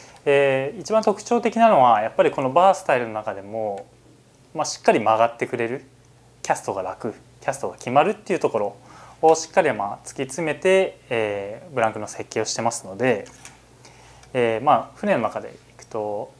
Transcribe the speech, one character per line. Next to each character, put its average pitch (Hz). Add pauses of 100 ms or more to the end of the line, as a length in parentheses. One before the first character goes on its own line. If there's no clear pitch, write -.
(280)
え 139
ー、 185
一 156
番 220
特 196
徴 240
的 226
な 226
の 151
は、 113
や 110
っ -
ぱ 190
り 147
こ 147
の 127
バ 175
ー -
ス 185
タ 143
イ -
ル 117
の 107
中 107
で 98
も、 101 (680)
ま 156
あ、 -
し -
っ -
か -
り 139
曲 110
が 117
っ 120
て 123
く 131
れ 117
る、 139 (560)
キ -
ャ 143
ス -
ト 110
が 98
楽、 95 (280)
キ -
ャ 135
ス -
ト 101
が 87
決 -
ま 143
る 196
っ 202
て -
い 160
う -
と 143
こ -
ろ 101 (460)
を 160
し -
っ -
か 190
り、 151
ま 101
あ、 104
突 -
き - (140)
詰 170
め 147
て、 190 (140)
え 107 (100)
ー、 139
ブ 120
ラ 110
ン 104
ク 107
の 104
設 -
計 113
を 107
し -
て 117
ま 117
す -
の 95
で、 120 (1080)
え 117
ー、 107
ま -
あ、 113
船 208
の 139
中 110
で 107
い -
く -
と、 107